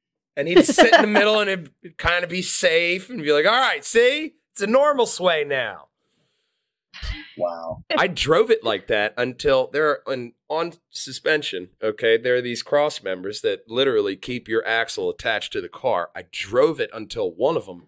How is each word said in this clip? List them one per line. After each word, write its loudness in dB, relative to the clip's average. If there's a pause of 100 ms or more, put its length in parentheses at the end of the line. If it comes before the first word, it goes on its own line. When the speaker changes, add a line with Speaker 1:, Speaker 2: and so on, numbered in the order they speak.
(360)
Speaker 1:
And -4
he'd 6
sit 6
in 8
the 2
middle 4
and -2
it'd -10
kind 0
of -4
be -4
safe 0
and -10
be 2
like, 4
"All 4
right, 2
see? 2 (180)
It's -8
a -2
normal 4
sway 0
now." -6 (1500)
Speaker 2:
Wow. -6 (140)
Speaker 1:
I 2
drove 2
it 0
like -4
that 0
until 0
there 0
are, -4
on, -8 (160)
on -4 (160)
suspension, -4 (120)
okay, 2
there 0
are 0
these -6
cross -2
members -8
that -4
literally 0
keep -10
your -2
axle -2
attached -4
to -6
the -10
car. -4
I -14
drove 0
it -4
until -6
one -2
of -6
them -18